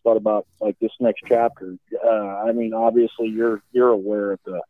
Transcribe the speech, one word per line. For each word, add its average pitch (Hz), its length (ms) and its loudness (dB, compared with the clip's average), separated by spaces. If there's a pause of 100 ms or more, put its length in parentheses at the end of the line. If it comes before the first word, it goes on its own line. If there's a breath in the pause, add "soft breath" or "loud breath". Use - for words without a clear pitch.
thought 113 120 4
about, 107 300 -2 (140)
like, 107 180 -4
this 113 220 -2
next 117 260 0
chapter. 117 500 -2 (280)
Uh, 113 40 4 (380)
I 117 60 0
mean, 113 220 -2
obviously 117 540 2
you're, 113 340 -2 (100)
you're 123 180 4
aware 101 420 0
of 92 120 -8
the, 92 260 -8